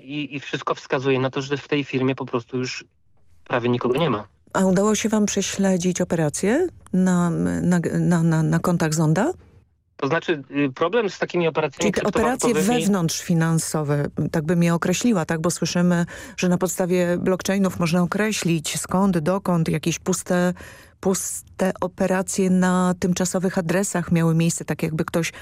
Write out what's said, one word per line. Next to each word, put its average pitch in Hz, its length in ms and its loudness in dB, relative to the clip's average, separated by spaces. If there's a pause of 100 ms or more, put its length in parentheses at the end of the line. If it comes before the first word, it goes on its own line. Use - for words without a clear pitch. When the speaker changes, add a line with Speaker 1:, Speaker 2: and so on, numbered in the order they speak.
Speaker 1:
i, 139 320 -8
i 123 40 -8
wszystko - 360 -6
wskazuje 135 440 0
na 131 100 0
to, 139 120 -4
że 135 160 -4
w - 100 -14
tej 147 160 0
firmie 131 320 0
po 131 100 -6
prostu 123 320 -6
już 127 280 -6 (600)
prawie 120 220 0
nikogo 123 280 0
nie 160 120 2
ma. 107 180 -4 (260)
Speaker 2:
A 190 120 2
udało 196 300 4
się 208 140 -2
wam 214 160 2
prześledzić 190 760 0
operacje 190 680 0 (260)
na, 180 360 2
na, 170 500 0 (200)
na, 165 240 2
na, 160 200 2
na 160 160 2
kontach 165 340 0
Zonda? 165 380 2 (680)
Speaker 1:
To 139 100 -4
znaczy, 156 440 0
y, 143 240 0
problem 190 340 0
z - 100 -10
takimi 170 280 0
operacjami 156 460 0
Speaker 2:
Czyli - 100 -2
te 208 60 0
operacje 233 440 0
Speaker 1:
kryptowalutowymi 202 560 2
Speaker 2:
finansowe, 160 960 0 (260)
tak 160 140 -2
bym 170 180 2
je 170 100 4
określiła, 180 520 0
tak? 165 160 -2
Bo 170 100 0
słyszymy, 175 540 0 (320)
że 185 120 0
na 180 80 2
podstawie 175 600 0
blockchainów 185 640 0
można 175 220 2
określić 175 800 0
skąd, 190 380 2
dokąd, 175 520 0
jakieś 160 300 -2
puste, 180 540 0 (460)
puste - 720 -2 (100)
operacje 185 680 0
na 185 500 4
tymczasowych 180 580 0
adresach 175 540 -2
miały 165 240 4
miejsce, 165 300 0
tak - 180 -4
jakby 160 220 -2
ktoś 165 260 -2 (100)